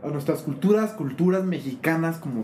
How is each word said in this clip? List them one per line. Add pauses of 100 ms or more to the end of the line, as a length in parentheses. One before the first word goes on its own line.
a
nuestras
culturas,
culturas
mexicanas
como